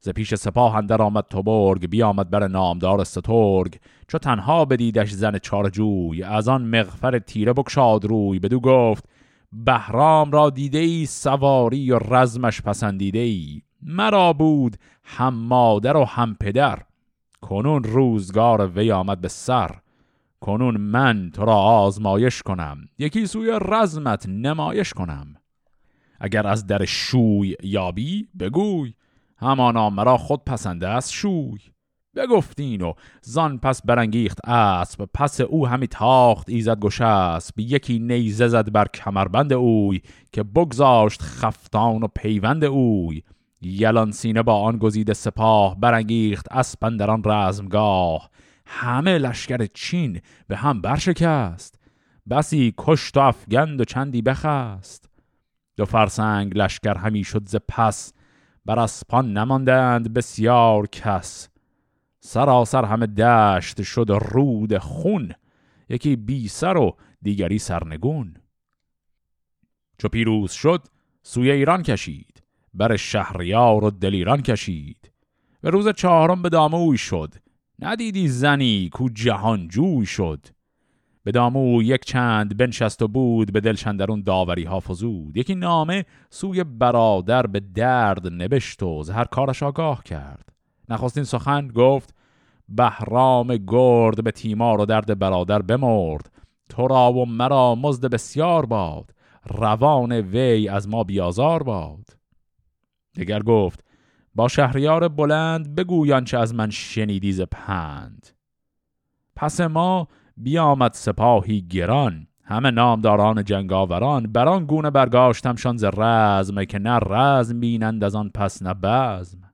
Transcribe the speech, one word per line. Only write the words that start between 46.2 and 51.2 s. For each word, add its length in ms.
اسپ 320
اندر 260
آن 140
رزمگاه. 1080
همه 520
لشکر 560
چین 460
به 80
هم 240
برشکست، 1000